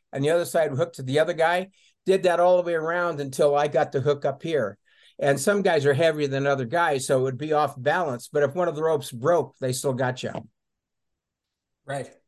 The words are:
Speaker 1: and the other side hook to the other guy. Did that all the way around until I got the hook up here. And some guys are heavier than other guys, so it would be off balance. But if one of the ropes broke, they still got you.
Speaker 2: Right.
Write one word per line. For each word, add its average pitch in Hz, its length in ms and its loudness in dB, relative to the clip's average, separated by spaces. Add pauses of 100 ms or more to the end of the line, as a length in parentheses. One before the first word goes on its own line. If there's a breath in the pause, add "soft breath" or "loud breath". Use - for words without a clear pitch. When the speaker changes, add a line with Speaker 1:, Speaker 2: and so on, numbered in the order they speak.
(120)
Speaker 1:
and 139 120 -4
the 151 80 2
other 170 140 2
side 156 260 -2
hook 160 220 -4
to 135 100 -14
the 131 160 0
other 165 140 0
guy. 175 360 0 (380 soft breath)
Did 185 160 2
that 175 160 4
all 180 180 6
the 175 60 2
way 170 100 -4
around 165 460 -2
until 143 360 0
I 147 120 2
got 147 240 0
the 139 100 -2
hook 143 240 0
up 135 160 -4
here. 131 380 -2 (400 soft breath)
And 139 200 2
some 202 220 0
guys 165 240 2
are 143 80 6
heavier 151 340 2
than 135 200 -2
other 131 180 0
guys, 151 400 0
so 135 140 2
it 127 40 0
would 131 140 -4
be 151 160 -4
off 143 240 0
balance. 143 520 -2
But 147 120 0
if 143 140 0
one 175 120 0
of 151 80 -2
the 151 80 -6
ropes 156 280 0
broke, 139 480 0
they 127 140 -4
still 135 200 -4
got 127 300 -4
you. 107 80 -8 (1500)
Speaker 2:
Right. 135 240 -8 (180)